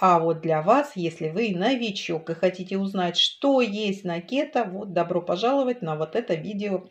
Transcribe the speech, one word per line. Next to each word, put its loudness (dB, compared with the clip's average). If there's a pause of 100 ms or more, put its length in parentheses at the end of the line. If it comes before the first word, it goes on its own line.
А 6
вот 0
для 2
вас, 4
если -4
вы -2
новичок -2
и -4
хотите -2
узнать, -2
что 4
есть -2
на -4
кето, -2
вот -8
добро 0
пожаловать 0
на -2
вот -4
это -2
видео, -4